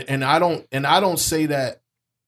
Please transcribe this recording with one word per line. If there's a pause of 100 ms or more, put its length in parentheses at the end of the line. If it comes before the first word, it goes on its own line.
and
I
don't,
and
I
don't
say
that (460)